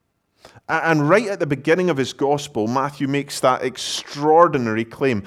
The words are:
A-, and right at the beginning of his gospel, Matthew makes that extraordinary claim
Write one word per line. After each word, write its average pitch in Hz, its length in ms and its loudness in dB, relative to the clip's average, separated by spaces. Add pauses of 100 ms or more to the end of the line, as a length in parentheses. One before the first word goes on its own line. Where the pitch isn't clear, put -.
(680)
A-, 156 220 0
and 151 180 2
right 208 200 2
at 196 120 -6
the 170 60 -2
beginning 156 460 0
of 143 60 -2
his 131 160 -4
gospel, 139 540 -2
Matthew 135 400 -2
makes 139 340 -4
that 127 220 2
extraordinary 143 1200 2
claim 117 420 -2